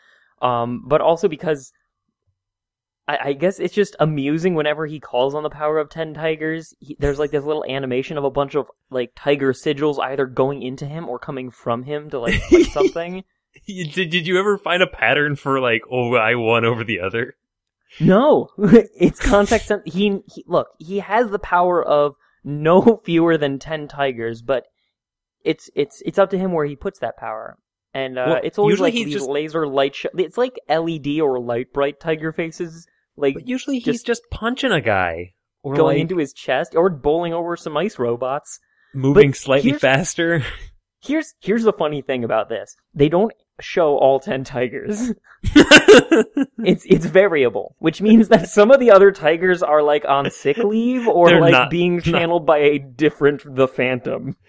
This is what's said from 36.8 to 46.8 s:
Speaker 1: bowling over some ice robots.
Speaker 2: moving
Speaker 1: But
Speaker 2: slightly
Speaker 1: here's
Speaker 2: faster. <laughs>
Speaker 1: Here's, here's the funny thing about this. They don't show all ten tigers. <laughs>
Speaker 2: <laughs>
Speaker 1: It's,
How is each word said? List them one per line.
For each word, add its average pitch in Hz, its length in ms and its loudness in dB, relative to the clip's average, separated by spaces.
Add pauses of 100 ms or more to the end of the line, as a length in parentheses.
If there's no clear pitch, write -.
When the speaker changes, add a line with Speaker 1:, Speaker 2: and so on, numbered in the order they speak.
Speaker 1:
bowling 165 420 -2
over 170 240 -6
some 156 200 -10
ice 185 240 -4
robots. 127 580 -6 (340)
Speaker 2:
moving 139 380 4
Speaker 1:
But 131 60 -4
Speaker 2:
slightly 147 340 0
Speaker 1:
here's 285 100 -2
Speaker 2:
faster. 165 680 0
<laughs> - 60 -12 (520)
Speaker 1:
Here's, 302 320 -6
here's 226 260 -2
the 214 100 4
funny 151 260 -4
thing 127 240 -4
about 110 240 -2
this. 104 280 -10 (180)
They 147 160 2
don't 170 200 2 (300)
show 151 380 0
all 135 220 4
ten 135 220 -6
tigers. 143 720 -6 (160)
<laughs> - 40 -20 (120)
Speaker 2:
<laughs> - 100 0 (1040)
Speaker 1:
It's, - 280 0